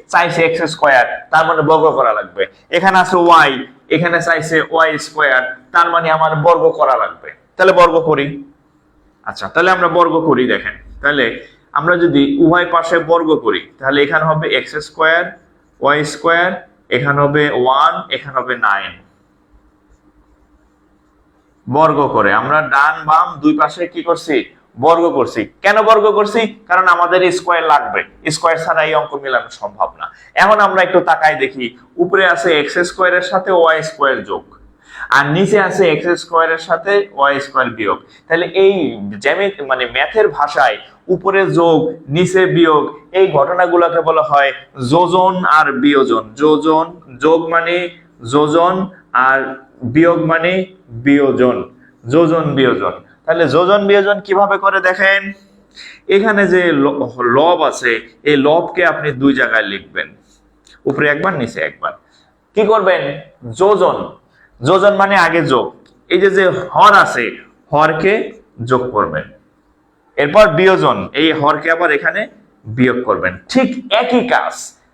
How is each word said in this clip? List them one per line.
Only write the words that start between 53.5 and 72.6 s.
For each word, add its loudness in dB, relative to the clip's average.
বিয়োজন 2
কিভাবে 0
করে 0
দেখেন, -2
এখানে 2
যে 2
ল-, -2
লব 2
আছে, -4
এই 2
লবকে 0
আপনি -2
দুই 0
জায়গায় -2
লিখবেন, -10
উপরে 0
একবার, -2
নিচে -8
একবার। -8
কি 0
করবেন? -2
যোজন, -2
যোজন 2
মানে 0
আগে 2
যোগ। -2
এই 2
যে, 4
যে 2
হর 2
আছে, 2
হরকে 0
যোগ -2
করবেন, -2
এরপর 4
বিয়োজন, 2
এই 0
হরকে -2
আবার 0
এখানে -2